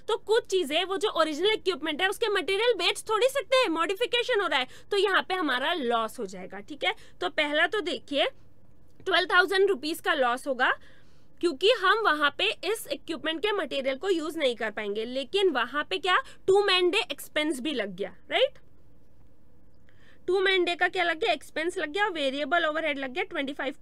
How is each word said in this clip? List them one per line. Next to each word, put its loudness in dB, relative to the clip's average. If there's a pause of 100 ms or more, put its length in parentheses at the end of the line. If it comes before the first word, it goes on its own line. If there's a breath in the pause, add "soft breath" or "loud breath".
तो 2
कुछ 2
चीज़ें, 0
वो -2
जो 0
ओरिजिनल 2
equipment -2
है 2
उसके 0
material 2
बेच 0
थोड़ी 4
सकते 0
हैं, 4
Modification 0
हो 0
रहा 2
है -4 (220 loud breath)
तो 0
यहाँ 4
पे 0
हमारा 0
loss 0
हो -6
जाएगा, -12
ठीक -10
है? 2 (260 loud breath)
तो -2
पहला 2
तो 0
देखिए -2 (800)
ट्वेल्व 2
थाउजेंड 4
रुपीज -2
का 0
लॉस 0
होगा 2 (680 soft breath)
क्योंकि 4
हम 4
वहाँ 4
पे 2 (200)
इस -2
equipment -4
के 2
material -2
को -4
यूज़ 0
नहीं 4
कर -2
पाएंगे। -4
लेकिन 2
वहाँ 0
पे 0
क्या, 2 (300 loud breath)
Two 6
man 6
day 2
expense -2
भी -2
लग -4
गया, -6 (160)
right? 2 (1700 soft breath)
टू 4
मैन 4
डे 0
का 2
क्या 0
लग 0
गया, 2
एक्सपेंस -2
लग -4
गया, 2
वेरिएबल 0
ओवरहेड 0
लग -6
गया -2
ट्वेंटी -4
फ़ाइव -4